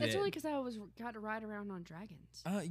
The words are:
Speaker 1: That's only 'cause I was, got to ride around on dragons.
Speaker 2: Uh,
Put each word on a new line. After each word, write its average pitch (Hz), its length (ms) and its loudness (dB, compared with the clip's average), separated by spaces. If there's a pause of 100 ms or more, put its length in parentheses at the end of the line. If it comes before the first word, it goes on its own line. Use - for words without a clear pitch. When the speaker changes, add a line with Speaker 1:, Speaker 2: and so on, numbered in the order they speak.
Speaker 1:
That's 110 100 6
only 403 140 4
'cause 320 160 -2
I 294 120 2
was, 247 200 -2 (200)
got 233 160 -2
to 220 60 -8
ride 214 240 -2
around 208 260 -4
on 185 120 -4
dragons. 170 640 -12
Speaker 2:
Uh, 190 240 4